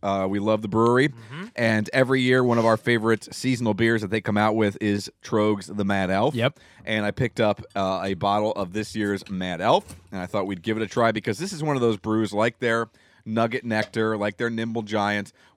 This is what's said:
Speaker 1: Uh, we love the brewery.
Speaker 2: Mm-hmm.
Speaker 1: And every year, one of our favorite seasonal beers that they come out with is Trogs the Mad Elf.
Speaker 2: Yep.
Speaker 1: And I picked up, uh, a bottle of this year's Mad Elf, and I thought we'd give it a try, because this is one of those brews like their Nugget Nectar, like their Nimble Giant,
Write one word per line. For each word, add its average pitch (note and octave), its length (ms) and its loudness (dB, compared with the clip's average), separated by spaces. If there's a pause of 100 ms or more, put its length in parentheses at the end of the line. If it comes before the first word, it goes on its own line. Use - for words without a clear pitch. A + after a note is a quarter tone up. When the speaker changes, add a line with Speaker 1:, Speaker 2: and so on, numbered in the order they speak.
Speaker 1:
Uh, G2 280 0
we G2+ 100 -2
love G#2+ 240 2
the A2 40 -6
brewery. A#2 420 4
Speaker 2:
Mm-hmm. B2 360 -14 (100)
Speaker 1:
And A2 380 0
every C3 280 4
year, B2+ 220 4
one A#2+ 140 4
of A2+ 80 4
our A2+ 120 6
favorite A2+ 560 0
seasonal B2 420 0
beers A2+ 260 2
that G2+ 80 -6
they A2 120 0
come G#2 160 0
out G#2+ 180 4
with G#2 260 2
is G2+ 300 -2 (120)
Trogs G#2+ 520 0
the G2+ 100 -2
Mad G2 240 0
Elf. G#2+ 260 0
Speaker 2:
Yep. A#2+ 240 -2 (260)
Speaker 1:
And G#2+ 200 -2
I G#2 60 -2
picked - 280 -4
up, G#2 220 2 (140)
uh, F#2+ 280 -2
a G2 120 -4
bottle G#2 380 0
of F2+ 200 -6
this G#2+ 220 -8
year's G2+ 340 -2
Mad F2+ 320 -6
Elf, C3+ 340 0 (160)
and G2 80 -10
I F2+ 60 -6
thought F#2+ 220 -4
we'd F#2 160 -6
give A2 140 -2
it A2 60 -2
a G#2 40 -6
try, A2+ 240 2
because G#2+ 260 -4
this F#3+ 160 -8
is D3+ 100 -10
one D3+ 120 0
of B2+ 60 0
those A#2 160 2
brews A2 360 -2
like A2+ 260 0
their A#2 300 0 (360)
Nugget A2+ 380 0
Nectar, A2 540 -2
like G#2 200 -4
their A#2 140 -2
Nimble A2+ 320 -6
Giant, G#2 480 -2 (260)